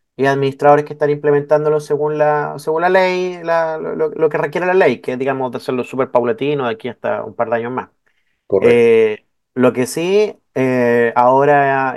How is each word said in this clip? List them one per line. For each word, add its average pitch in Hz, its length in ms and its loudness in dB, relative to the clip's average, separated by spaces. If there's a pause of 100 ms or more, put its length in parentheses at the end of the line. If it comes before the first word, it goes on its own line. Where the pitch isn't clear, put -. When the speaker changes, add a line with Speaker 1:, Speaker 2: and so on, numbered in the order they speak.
(160)
Speaker 1:
y 135 100 -2
administradores 139 580 2
que 147 80 -14
están 147 180 -2
implementándolo 147 720 0
según 151 380 -4
la, 151 400 -2
según 156 240 -4
la 180 60 2
ley, 180 540 0
la, 165 360 -2
lo, 165 180 -8
lo, 156 140 -2
lo 156 180 0
que 156 100 -2
requiere 160 280 -2
la 180 80 2
ley, 170 260 2
que 131 120 -6
es, 123 60 -6
digamos, 131 340 -4
de 127 60 -10
hacerlo 123 260 -4
súper 127 260 -4
paulatino 123 560 -2
de 117 60 -4
aquí 113 160 -10
hasta 110 360 -6
un 110 100 -14
par 117 160 -6
de 117 60 0
años 117 160 -6
más. - 180 -8 (560)
Speaker 2:
Correcto. 113 300 2
Speaker 1:
Eh, 113 500 2 (280)
lo 123 180 2
que 127 140 -2
sí, 190 500 -2 (180)
eh, 120 600 2
ahora 135 800 2